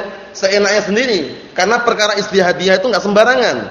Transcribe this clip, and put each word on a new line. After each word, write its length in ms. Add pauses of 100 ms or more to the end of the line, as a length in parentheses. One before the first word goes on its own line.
(340)
seenaknya 480
sendiri. 380 (340)
Karena 320
perkara 320
ijtihadiyah 640
itu 80
enggak 160
sembarangan. 500 (140)